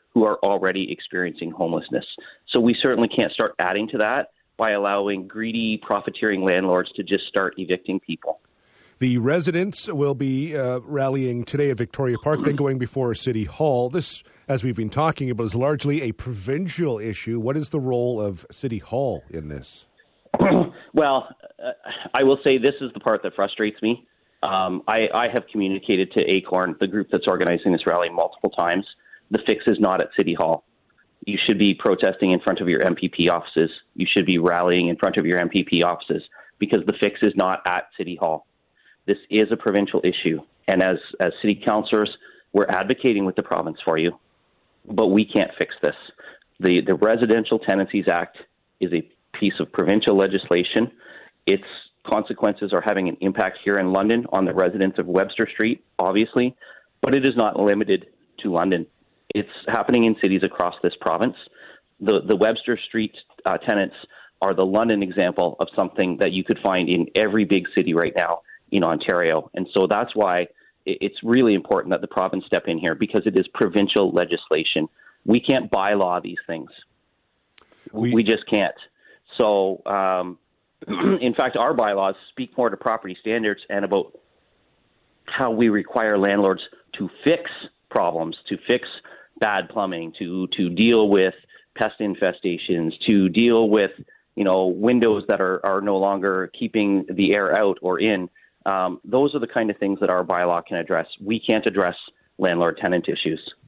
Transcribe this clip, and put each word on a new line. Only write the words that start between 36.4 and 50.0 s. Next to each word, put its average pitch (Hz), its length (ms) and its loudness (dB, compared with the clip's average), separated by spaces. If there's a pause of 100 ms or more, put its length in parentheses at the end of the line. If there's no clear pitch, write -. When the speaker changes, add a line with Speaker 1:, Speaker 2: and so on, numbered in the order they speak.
Speaker 1:
because 107 300 0
the 104 120 0
fix 101 220 -2
is 104 140 2
not 92 320 0
at 90 280 -2
City 90 200 -8
Hall. 80 320 -4 (580)
This 101 120 2 (120)
is 107 220 2
a 113 60 0
provincial 101 460 0
issue. 80 380 0 (260)
And 95 140 2
as, 92 160 2 (220)
as 104 120 0 (100)
city 104 220 0
councillors, 107 460 0 (440)
we're 101 140 4
advocating 101 580 0
with 92 100 -2
the 98 80 -2
province 80 420 -4
for 82 120 2
you, 87 200 0 (680)
but 101 260 2
we 104 140 4
can't - 340 2
fix - 220 -4
this. 73 140 0 (640)
The, 90 220 4
the 95 140 2
Residential 110 640 2
Tenancies 98 520 0
Act 85 260 -2 (420)
is 87 140 -2
a 80 140 -2 (320)
piece 98 200 2
of 78 120 -6
provincial 101 460 2